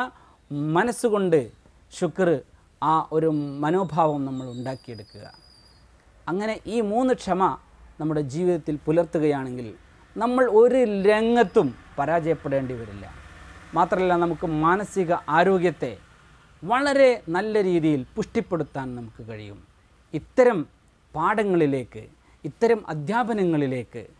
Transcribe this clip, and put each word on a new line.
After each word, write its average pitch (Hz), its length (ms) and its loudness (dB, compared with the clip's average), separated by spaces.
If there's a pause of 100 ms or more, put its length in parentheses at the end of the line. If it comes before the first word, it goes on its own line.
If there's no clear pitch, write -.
(760)
മനസ്സുകൊണ്ട് 196 640 2 (580)
ശുക്ർ, 175 300 0 (640)
ആ - 20 4 (220)
ഒരു 160 120 2 (340)
മനോഭാവം 156 680 0
നമ്മൾ 131 180 -8 (100)
ഉണ്ടാക്കിയെടുക്കുക. 120 680 -12 (1040)
അങ്ങനെ 208 240 -4 (200)
ഈ - 20 0 (140)
മൂന്ന് 247 300 0
ക്ഷമ 185 220 -2 (580)
നമ്മുടെ 156 220 -2 (100)
ജീവിതത്തിൽ 165 420 -2 (120)
പുലർത്തുകയാണെങ്കിൽ 147 800 0 (540)
നമ്മൾ 247 220 2 (160)
ഒരു 247 200 6 (300)
രംഗത്തും 220 580 4 (300)
പരാജയപ്പെടേണ്ടി 143 840 -2
വരില്ല. 101 260 -14 (720)
മാത്രമല്ല, 180 380 2 (100)
നമുക്ക് 170 220 -4 (180)
മാനസിക 185 480 0 (260)
ആരോഗ്യത്തെ 175 540 2 (760)
വളരെ 269 400 4 (240)
നല്ല 208 200 -2 (140)
രീതിയിൽ 156 320 2 (140)
പുഷ്ടിപ്പെടുത്താൻ 165 720 -4 (120)
നമുക്ക് 117 300 -16
കഴിയും. 107 300 -14 (600)
ഇത്തരം 240 400 4 (580)
പാഠങ്ങളിലേക്ക്, 160 840 0 (460)
ഇത്തരം 220 320 0 (120)
അധ്യാപനങ്ങളിലേക്ക് 156 1080 -2 (180)